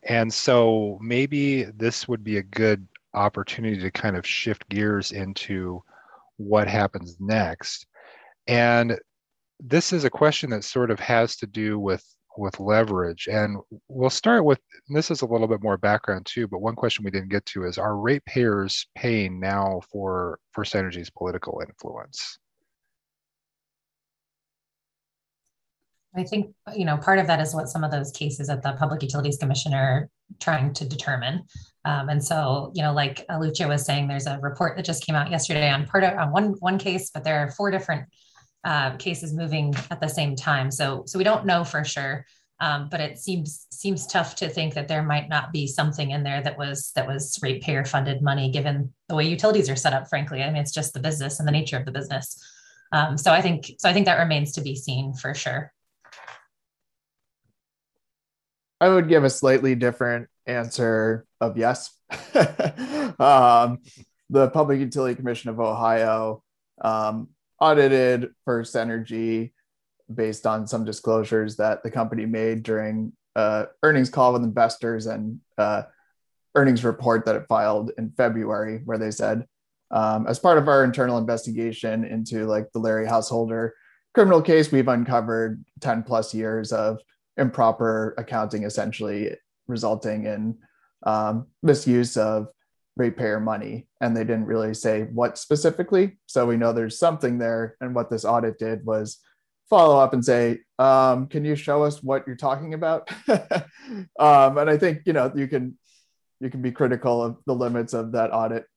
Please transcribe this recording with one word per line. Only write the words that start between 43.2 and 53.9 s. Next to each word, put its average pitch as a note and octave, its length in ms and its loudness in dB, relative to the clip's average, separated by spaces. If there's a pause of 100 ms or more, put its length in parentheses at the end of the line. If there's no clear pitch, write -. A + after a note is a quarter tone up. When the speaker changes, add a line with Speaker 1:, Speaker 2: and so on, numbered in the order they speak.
Speaker 2:
seems - 340 -4
tough - 300 -2
to E3 140 -6
think D#3+ 260 -4
that D3 120 -6
there D#3 140 -2
might D3+ 280 -2
not D3+ 220 -2
be D3 140 -4
something D3 460 -2
in D3 100 -2
there C#3 220 -4
that D3 160 -4
was, C#3 360 -8
that C3 120 -2
was C3+ 340 -6
ratepayer C3+ 420 -2
funded C3+ 380 -2
money, C#3 300 0
given C#3+ 420 -2 (160)
the E3 60 -4
way D#3 120 2
utilities G3+ 400 2
are C3+ 80 -2
set C3+ 180 0
up, C3+ 160 -2
frankly. D3 340 -4
I D3 80 -2
mean, D#3 60 -2
it's D3 140 -4
just - 220 -4
the C#3 60 -8
business D3 400 -4
and D3+ 80 0
the D3 40 4
nature D3 240 0
of C3 100 -4
the C3 60 -8
business. C3+ 480 -8 (520)
Um, D3+ 260 2
so E3 140 4
I F3 100 6
think, E3+ 380 -2
so F3+ 100 2
I F3+ 40 4